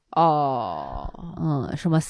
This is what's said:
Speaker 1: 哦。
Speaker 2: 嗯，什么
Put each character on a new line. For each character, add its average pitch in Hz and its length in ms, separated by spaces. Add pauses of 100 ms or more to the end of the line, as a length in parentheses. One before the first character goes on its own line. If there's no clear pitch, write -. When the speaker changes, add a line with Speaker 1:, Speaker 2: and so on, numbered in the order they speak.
(160)
Speaker 1:
哦。 110 920 (320)
Speaker 2:
嗯， 151 380
什 175 120
么 160 100 (100)